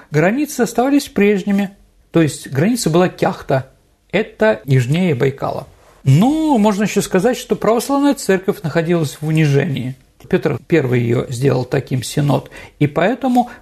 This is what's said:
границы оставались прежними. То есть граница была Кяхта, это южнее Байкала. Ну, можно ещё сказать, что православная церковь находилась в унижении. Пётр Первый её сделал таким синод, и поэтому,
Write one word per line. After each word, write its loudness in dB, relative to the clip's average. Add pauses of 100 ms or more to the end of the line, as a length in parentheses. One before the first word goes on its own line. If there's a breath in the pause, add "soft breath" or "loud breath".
(100)
границы 0
оставались 0
прежними. 0 (420)
То 2
есть -2
граница 0
была 2
Кяхта, -4 (400)
это -2
южнее 2
Байкала. -4 (360 soft breath)
Ну, 4
можно 2
ещё 0
сказать, 0
что -4
православная 0
церковь -2
находилась -2
в -6
унижении. 0 (320)
Пётр -2 (100)
Первый 2
её 0
сделал 0
таким -4
синод, -2 (280 loud breath)
и 2
поэтому, 0 (120)